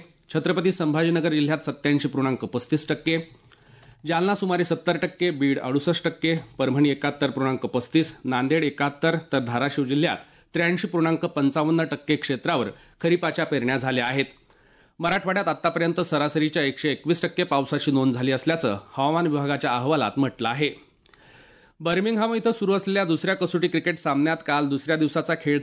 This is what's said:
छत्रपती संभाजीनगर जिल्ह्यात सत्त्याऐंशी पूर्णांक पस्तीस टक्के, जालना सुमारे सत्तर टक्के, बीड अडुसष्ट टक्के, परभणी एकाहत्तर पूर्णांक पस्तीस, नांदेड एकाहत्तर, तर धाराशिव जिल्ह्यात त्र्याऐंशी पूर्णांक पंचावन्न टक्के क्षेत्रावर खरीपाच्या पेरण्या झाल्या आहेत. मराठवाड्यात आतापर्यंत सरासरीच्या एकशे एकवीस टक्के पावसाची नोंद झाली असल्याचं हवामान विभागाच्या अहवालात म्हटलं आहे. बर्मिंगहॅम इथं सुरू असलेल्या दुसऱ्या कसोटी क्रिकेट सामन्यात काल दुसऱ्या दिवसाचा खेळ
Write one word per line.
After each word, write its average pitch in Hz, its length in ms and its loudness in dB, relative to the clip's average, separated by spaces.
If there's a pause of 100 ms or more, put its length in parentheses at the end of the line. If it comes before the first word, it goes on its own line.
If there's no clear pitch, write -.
(340)
छत्रपती 175 380 2
संभाजीनगर 165 600 2
जिल्ह्यात 151 260 2
सत्त्याऐंशी 147 500 0
पूर्णांक 131 360 -2
पस्तीस 151 440 -2
टक्के, 160 300 -2 (880)
जालना 170 280 2
सुमारे 180 300 0
सत्तर 170 320 -2
टक्के, 175 340 -2
बीड 139 280 0
अडुसष्ट 143 460 0
टक्के, 160 320 0 (220)
परभणी 135 320 4
एकाहत्तर 139 400 0
पूर्णांक 131 360 0
पस्तीस, 160 580 0
नांदेड 135 400 0
एकाहत्तर, 143 520 0 (160)
तर 139 60 2
धाराशिव 127 460 -2
जिल्ह्यात 131 320 0 (380)
त्र्याऐंशी 170 320 0
पूर्णांक 165 380 0
पंचावन्न 156 600 0
टक्के 151 320 -2
क्षेत्रावर 139 500 -2 (360)
खरीपाच्या 170 440 0
पेरण्या 131 300 0
झाल्या 127 300 0
आहेत. 135 180 0 (760)
मराठवाड्यात 185 480 0
आतापर्यंत 165 520 0
सरासरीच्या 151 640 0
एकशे 139 280 -2
एकवीस 156 320 -2
टक्के 170 200 -2
पावसाची 143 480 0
नोंद 135 240 4
झाली 127 180 0
असल्याचं 131 460 0 (180)
हवामान 156 300 0
विभागाच्या 143 500 0
अहवालात 127 400 0
म्हटलं 120 320 0
आहे. 139 220 0 (1080)
बर्मिंगहॅम 214 540 0
इथं 226 160 0
सुरू 202 220 0
असलेल्या 196 320 0
दुसऱ्या 170 300 0
कसोटी 175 340 0
क्रिकेट 170 300 -2
सामन्यात 143 380 2 (100)
काल 147 220 2
दुसऱ्या 139 280 0
दिवसाचा 160 380 0
खेळ 147 280 0